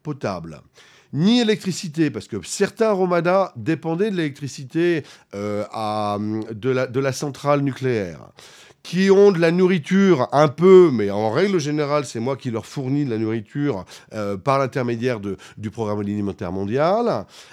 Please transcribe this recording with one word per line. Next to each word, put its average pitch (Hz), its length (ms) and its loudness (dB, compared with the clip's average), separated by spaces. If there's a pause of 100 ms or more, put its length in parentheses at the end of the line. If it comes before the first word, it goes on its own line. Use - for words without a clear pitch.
potable, 92 580 -8 (520)
ni 202 280 2
électricité, 170 720 -2
parce 113 180 -10
que 110 160 -10
certains 214 480 -2
romadas 180 640 0
dépendaient 165 540 -2
de 190 60 -4
l'électricité, 151 880 -4 (300)
euh, 104 380 -4
à, 107 460 -4 (340)
de 113 180 -4
la, 127 160 0
de 127 140 -4
la 135 120 -2
centrale 143 500 -2
nucléaire, 117 640 -4 (540)
qui 190 280 2
ont 202 200 8
de 170 80 0
la 170 120 4
nourriture 180 840 4
un 147 160 4
peu, 180 420 8
mais 104 200 0
en 107 200 0
règle 185 280 0
générale, 147 480 -2
c'est - 120 -10
moi 131 200 -4
qui 131 120 -8
leur 110 140 -6
fournis 143 400 -4
de 131 60 -4
la 110 80 -2
nourriture, 113 640 -4 (300)
euh, 101 240 -6
par 135 200 0
l'intermédiaire 120 640 -2
de, 98 160 -6 (220)
du 107 120 -8
Programme 107 300 -4
alimentaire 101 500 -6
mondial, 135 760 -2 (260)